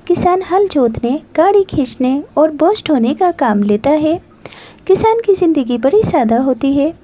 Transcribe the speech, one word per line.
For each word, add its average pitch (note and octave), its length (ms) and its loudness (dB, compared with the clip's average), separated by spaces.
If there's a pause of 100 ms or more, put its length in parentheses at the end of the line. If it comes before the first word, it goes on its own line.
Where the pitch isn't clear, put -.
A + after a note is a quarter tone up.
किसान F4+ 420 0
हल G4 180 2
जोतने, A#3+ 540 -2 (140)
गाड़ी G4 280 4
खींचने C4+ 600 -2 (140)
और D#4 140 2
बोझ D#4+ 360 0
ढोने C4 260 0
का F4+ 180 0
काम G#3+ 320 0
लेता G#3 260 0
है। D#4 300 0 (680)
किसान A4+ 380 2
की G4+ 80 4
ज़िंदगी C#4+ 440 0
बड़ी C#4+ 260 2
सादा A#3 360 0
होती C4+ 340 0
है। C#4+ 200 0 (100)